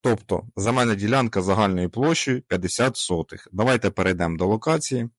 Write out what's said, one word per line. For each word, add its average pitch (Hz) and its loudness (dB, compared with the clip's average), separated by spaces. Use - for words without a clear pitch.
Тобто 107 -2
земельна 117 2
ділянка 110 0
загальною 92 2
площею 135 0
п'ятдесят 92 -2
сотих. 80 -4
Давайте 113 2
перейдемо 90 0
до 90 0
локації. 120 -2